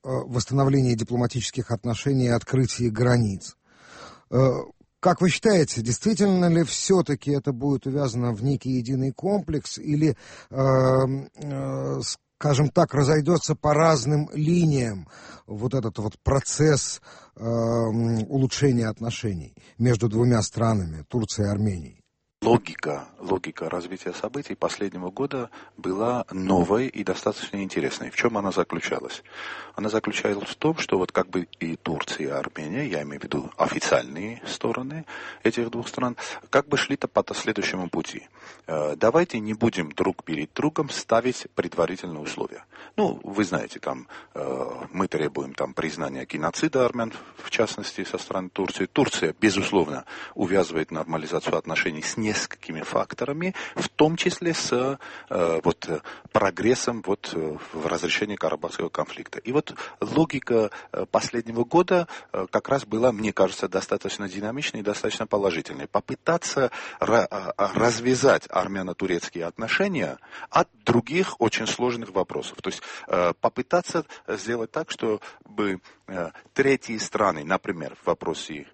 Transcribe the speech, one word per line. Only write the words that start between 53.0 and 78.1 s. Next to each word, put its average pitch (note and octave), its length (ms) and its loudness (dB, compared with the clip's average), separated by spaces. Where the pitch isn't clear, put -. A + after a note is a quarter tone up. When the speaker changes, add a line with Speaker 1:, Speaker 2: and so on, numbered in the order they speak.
Speaker 2:
факторами, D#3+ 440 -4
в - 140 -4
том D#3 280 4
числе E3+ 380 0
с, C3 440 0
э, E2+ 340 2
вот, - 240 0
э, D#2+ 120 -2
прогрессом G#2+ 720 2
вот, - 300 -4
э, D#2 220 -4
в D#2+ 140 -6
разрешении F2+ 500 -2
Карабахского D#2+ 520 -4
конфликта. - 520 -8
И A#2+ 120 -6
вот D3+ 220 0
логика, A#2+ 680 2
э, F#2+ 180 -4
последнего A#2 540 -2
года, F3 420 4
э, F#2+ 180 -4
как - 180 0
раз C3+ 180 0
была, A2+ 260 2
мне G#2 200 -2
кажется, F#2+ 360 2
достаточно F#2+ 600 -4
динамичной G#2+ 520 -6
и - 20 -8
достаточно G#2 440 -2
положительной. E2 640 0
Попытаться C3+ 800 0
ра-, A2+ 300 4
а, F#2+ 260 -6
а, G2 180 0
развязать A#2+ 720 4
армяно-турецкие F#2 1000 -2
отношения A2+ 720 -2
от - 180 4
других D3 560 2
очень A2+ 260 2
сложных A#2 440 -2
вопросов. - 520 -4
То F#2+ 80 -4
есть, - 120 -10
э, F2 320 4
попытаться E3+ 640 0
сделать A2 420 -4
так, - 200 -6
чтобы, G#2 920 -4
э, F2 240 -6
третьи C3+ 440 2
страны, F#2+ 460 0
например, E2+ 580 -4
в - 40 -4
вопросе D#2 680 -4